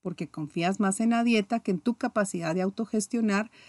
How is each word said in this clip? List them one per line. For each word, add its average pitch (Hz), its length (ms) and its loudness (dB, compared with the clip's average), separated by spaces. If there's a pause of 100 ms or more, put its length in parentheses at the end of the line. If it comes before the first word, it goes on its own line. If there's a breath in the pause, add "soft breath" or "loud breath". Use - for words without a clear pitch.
porque 175 280 -8
confías 170 500 -2
más 196 200 2
en 226 120 2
la 233 120 2
dieta 226 380 2
que 214 100 -2
en 180 80 0
tu 233 160 -2
capacidad 185 580 -2
de 185 100 0
autogestionar 214 840 -2 (200 loud breath)